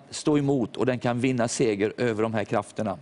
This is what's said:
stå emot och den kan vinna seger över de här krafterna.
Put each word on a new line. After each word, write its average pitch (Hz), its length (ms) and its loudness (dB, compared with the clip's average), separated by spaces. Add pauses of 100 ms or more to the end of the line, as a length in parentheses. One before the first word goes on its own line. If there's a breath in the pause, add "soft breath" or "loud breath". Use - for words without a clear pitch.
stå - 280 0
emot 139 400 0
och 113 80 0
den 123 140 0
kan 120 200 0
vinna 123 280 2
seger 107 500 0
över 110 260 0
de 113 100 0
här 107 100 0
krafterna. 104 580 -4